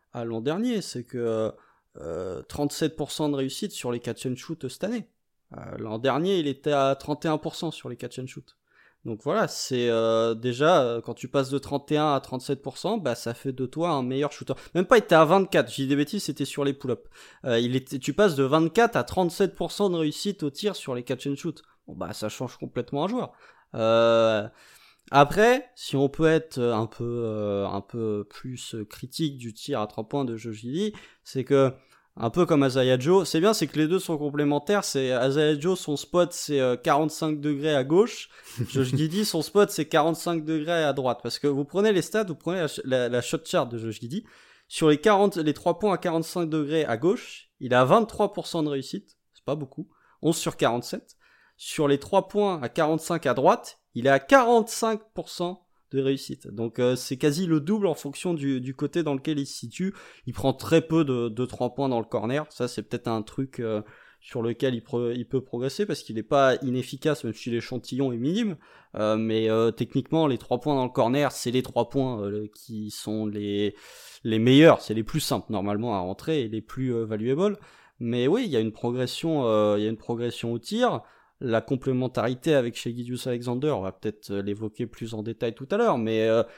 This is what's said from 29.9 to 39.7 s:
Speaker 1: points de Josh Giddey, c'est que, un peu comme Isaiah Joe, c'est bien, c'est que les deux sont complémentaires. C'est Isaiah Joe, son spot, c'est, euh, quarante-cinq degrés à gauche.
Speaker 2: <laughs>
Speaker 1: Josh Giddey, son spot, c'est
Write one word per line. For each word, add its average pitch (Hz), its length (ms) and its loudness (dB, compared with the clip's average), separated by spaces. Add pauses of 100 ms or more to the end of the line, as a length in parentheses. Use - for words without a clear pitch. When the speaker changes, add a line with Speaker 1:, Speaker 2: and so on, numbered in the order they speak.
Speaker 1:
points 143 160 -2
de 117 100 -6
Josh 110 220 -10
Giddey, 147 340 -4 (320)
c'est - 220 -6
que, 135 260 4 (500)
un 117 100 -2
peu 175 140 4
comme 143 220 4
Isaiah 127 320 4
Joe, 175 260 4
c'est - 140 0
bien, 202 140 6
c'est 165 140 0
que 147 120 -4
les 156 80 4
deux 180 120 2
sont 170 180 -4
complémentaires. 147 640 0
C'est 135 240 -2
Isaiah 135 500 2
Joe, 180 220 0
son 147 160 -4
spot, 175 380 0
c'est, 143 260 -2
euh, 127 160 2
quarante-cinq 151 640 0
degrés 147 340 0
à 131 120 2
gauche. 185 440 2 (280)
Speaker 2:
<laughs> 120 100 -4
Speaker 1:
Josh 131 260 0
Giddey, 160 300 0
son 170 180 -2
spot, 202 280 2
c'est 160 160 -4